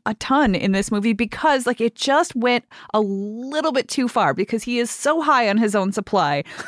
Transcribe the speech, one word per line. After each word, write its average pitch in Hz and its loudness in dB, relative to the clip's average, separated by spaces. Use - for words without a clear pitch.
a 220 -4
ton 269 2
in 190 0
this 196 0
movie 214 2
because, 254 0
like, 240 -2
it 233 0
just 294 0
went 240 0
a 214 2
little 226 -2
bit - 0
too 247 -2
far 180 2
because 208 -2
he 240 -4
is 233 0
so 311 0
high 262 2
on 202 2
his 214 2
own 196 0
supply 156 0